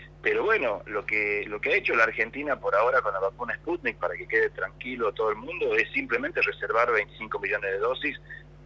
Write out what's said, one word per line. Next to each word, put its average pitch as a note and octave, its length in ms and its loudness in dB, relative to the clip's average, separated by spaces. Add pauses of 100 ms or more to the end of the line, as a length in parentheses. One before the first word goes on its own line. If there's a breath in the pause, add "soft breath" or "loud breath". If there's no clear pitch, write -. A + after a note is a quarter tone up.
(200 loud breath)
Pero A2 240 2
bueno, E3 400 0
lo G#2 220 -4
que, G#2 400 0
lo G#2 140 -6
que C#3 120 0
ha F#3+ 40 4
hecho F3+ 180 0
la A2+ 100 6
Argentina A#2 520 0
por G2 180 0
ahora A#2+ 260 4
con G#2 140 0
la F#2+ 60 -2
vacuna G#2+ 340 -2
Sputnik, D#3 420 -4
para F2 200 -2
que - 120 -10
quede A2 220 2
tranquilo A2 640 -4
todo A2 180 2
el G#2+ 60 0
mundo, C#3 380 -2
es A2+ 180 2
simplemente B2+ 500 -2
reservar G#2+ 500 2
veinticinco G#2+ 460 -2
millones G2 320 -2
de F#2+ 80 0
dosis B2+ 420 -2 (440 loud breath)